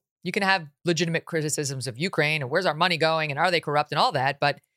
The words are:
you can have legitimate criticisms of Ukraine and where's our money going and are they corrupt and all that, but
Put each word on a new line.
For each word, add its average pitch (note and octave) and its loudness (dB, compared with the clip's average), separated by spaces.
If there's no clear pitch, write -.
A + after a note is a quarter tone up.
you F3+ -6
can G#3 -2
have F#3+ 2
legitimate E3 0
criticisms D3 -4
of A#2 -8
Ukraine D#3 0
and B2 -6
where's F3+ 0
our D3+ 2
money E3+ 2
going D#3 0
and C#3 -6
are F3 2
they E3 2
corrupt D3 0
and D3 0
all A#3 4
that, C#3 0
but C#3+ 0